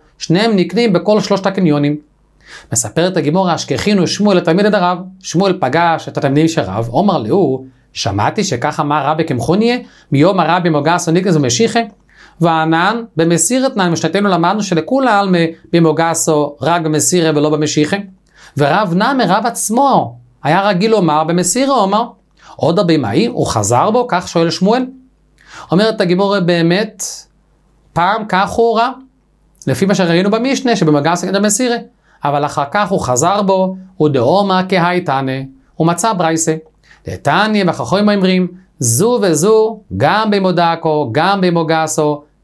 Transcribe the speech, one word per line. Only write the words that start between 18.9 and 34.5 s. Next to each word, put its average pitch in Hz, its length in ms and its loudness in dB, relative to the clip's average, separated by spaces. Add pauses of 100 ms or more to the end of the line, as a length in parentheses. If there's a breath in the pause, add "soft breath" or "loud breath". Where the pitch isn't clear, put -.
נמי, 240 340 0
רב 202 180 0
עצמו, 233 720 0 (280)
היה 180 240 0
רגיל 208 240 0
לומר 160 320 2
במסירה, 180 520 0
הוא 226 80 2
אמר, 202 200 0 (520 loud breath)
"עוד 170 240 0
רבי 170 180 2
מאיר, 139 340 0
הוא - 160 -2
חזר 117 440 0
בו", 247 180 0
כך 175 180 -2
שואל 170 220 0
שמואל. 220 360 0 (840 loud breath)
אומרת 220 300 2
הגמרא, 196 380 0
באמת, 175 640 0 (880)
פעם 196 360 0
כך 196 200 0
הוא 233 180 0
הורה, 233 240 0 (760)
לפי 135 180 0
מה 190 100 2
שראינו 185 360 2
במשנה, 240 440 0
שבמגע 156 360 2
עסקינן 185 220 -4
במסירה. 208 420 0 (480 soft breath)
אבל 143 220 0
אחר 147 260 -2
כך 202 180 -2
הוא 190 100 0
חזר 160 420 0
בו, 190 340 0 (220 loud breath)
הוא 151 120 2
דאמר 185 600 2